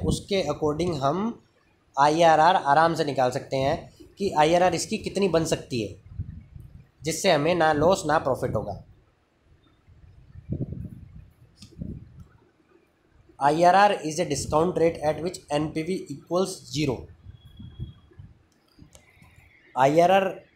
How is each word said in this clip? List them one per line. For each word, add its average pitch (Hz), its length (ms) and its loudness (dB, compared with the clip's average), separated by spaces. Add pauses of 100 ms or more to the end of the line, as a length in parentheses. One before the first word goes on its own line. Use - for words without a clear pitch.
उसके 165 420 -2
according 151 520 -2
हम 170 420 -2 (560)
आईआरआर 160 600 6
आराम 160 400 2
से 156 100 -2
निकाल 127 260 0
सकते 135 260 -6
हैं 139 200 0 (400)
कि 196 120 -4 (100)
आईआरआर 175 360 4
इसकी 208 240 -6
कितनी 196 300 -2
बन 165 160 0
सकती 131 360 -4
है। 98 140 -8 (1120)
जिससे 170 240 0
हमें 156 240 2
ना 156 200 2
loss 175 320 2
ना 151 120 2
profit 123 360 -2
होगा। 101 280 -8 (4000)
आईआरआर 175 540 4 (100)
is 156 160 -6
a 175 80 -2
discount 156 500 -2
rate 165 200 2 (100)
at 151 160 -2
which 180 140 -8 (160)
एनपीवी 160 420 -4 (160)
equals 180 420 -4 (180)
zero। 135 240 -2 (2750)
आईआरआर 170 580 4 (220)